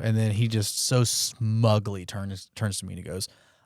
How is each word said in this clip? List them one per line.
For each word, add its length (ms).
And 140
then 140
he 160
just 380
so 160
smugly 1000
turns, 500
turns 260
to 60
me 60
and 60
he 120
goes, 160